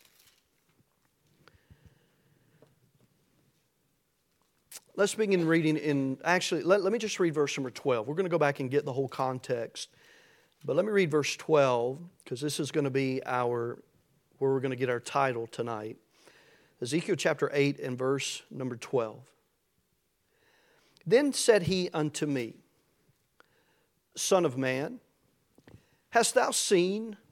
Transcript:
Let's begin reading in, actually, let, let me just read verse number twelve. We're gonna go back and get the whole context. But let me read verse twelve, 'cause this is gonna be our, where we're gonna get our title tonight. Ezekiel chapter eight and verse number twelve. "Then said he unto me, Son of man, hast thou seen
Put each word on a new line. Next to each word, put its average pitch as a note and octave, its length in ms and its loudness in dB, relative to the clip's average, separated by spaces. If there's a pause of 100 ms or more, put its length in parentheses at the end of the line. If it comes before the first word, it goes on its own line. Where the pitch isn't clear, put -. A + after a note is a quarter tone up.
(4000)
Let's G3+ 180 2
begin G3 320 2
reading D#3+ 300 4
in, C3+ 480 -2
actually, F3 380 0
let, F#3 200 4
let F#3+ 100 2
me A#3+ 60 0
just G#3 220 -4
read E3+ 140 0
verse C#3+ 220 0
number C3 140 -6
twelve. A#2+ 380 -2
We're D3+ 60 -4
gonna F#3 140 -2
go E3 100 2
back C#3+ 220 2
and C3 100 -4
get C#3+ 140 0
the C3+ 80 -6
whole C3 160 -2
context. B2+ 840 -4 (720)
But C3+ 100 0
let F3 100 4
me G#3+ 60 -2
read F#3+ 220 4
verse D3 240 2
twelve, C3+ 640 2 (240)
'cause B2 160 -8
this D3 180 -4
is D3 140 -4
gonna C#3+ 180 0
be C3 340 -2
our, A#2+ 540 -2 (600)
where C3+ 120 2
we're C3+ 100 2
gonna C3 140 -2
get B2+ 160 -2
our A#2+ 80 0
title B2 480 0
tonight. A#2 520 -8 (800)
Ezekiel D3+ 360 -2
chapter D3 360 0
eight C#3+ 260 0
and B2+ 180 -8
verse C3 540 -4
number B2 260 -8
twelve. A#2 540 -4 (1800)
"Then B3+ 260 6
said G#3 320 4
he F3+ 280 0
unto D3+ 340 -2
me, B2+ 280 -4 (1600)
Son F3+ 320 2
of B2+ 100 -2
man, C3+ 440 -4 (1080)
hast A#3 240 2
thou B3+ 160 2
seen G3+ 680 0 (140)